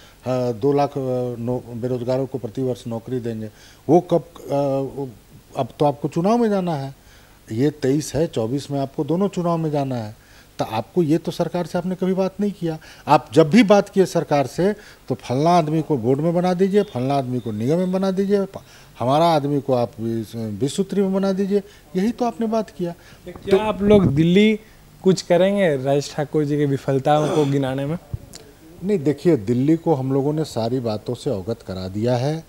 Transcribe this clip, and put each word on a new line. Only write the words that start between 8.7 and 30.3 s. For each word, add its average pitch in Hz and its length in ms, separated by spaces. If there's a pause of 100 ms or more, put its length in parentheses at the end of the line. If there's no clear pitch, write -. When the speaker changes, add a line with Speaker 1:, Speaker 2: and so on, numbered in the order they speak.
Speaker 1:
में 139 80
आपको 135 240
दोनों 170 240
चुनाव 170 300
में 160 140
जाना 139 240
है। 110 200 (440)
तो 143 60
आपको 185 380
ये 156 140
तो 165 140
सरकार 175 340
से 180 120
आपने 180 180
कभी 185 180
बात 185 260
नहीं 202 120
किया। 160 280 (280)
आप 151 260
जब 156 160
भी 220 140
बात 202 260
किए 190 160
सरकार 147 420
से 190 260 (360)
तो 131 60
फलना 143 340
आदमी 160 320
को 147 160
बोर्ड 127 220
में 165 140
बना 180 200
दीजिए, 196 300
फलना 135 320
आदमी 127 240
को 113 120
निगम 117 260
में 180 140
बना 190 200
दीजिए, 196 340
प-, - 160 (380)
हमारा 139 260
आदमी 147 360
को 131 120
आप 120 260
विस-, 113 360
बीस 110 400
सूत्री 196 260
में 190 120
बना 196 180
दीजिए, 196 300 (340)
यही 202 160
तो 240 140
आपने 226 220
बात 220 220
किया। 170 220 (340)
Speaker 2:
क्या 190 320
Speaker 1:
तो - 0
Speaker 2:
आप 208 240
लोग 202 200 (140)
दिल्ली 202 440 (440)
कुछ 190 180
करेंगे 180 560
राज 139 360
ठाकुर 151 300
जी 147 140
की 147 80
विफलताओं 143 640
को 151 160
गिनाने 139 400
में? 160 120 (840)
Speaker 1:
नहीं, 196 160
देखिए, 147 380
दिल्ली 123 380
को 165 180
हम 131 200
लोगों 139 200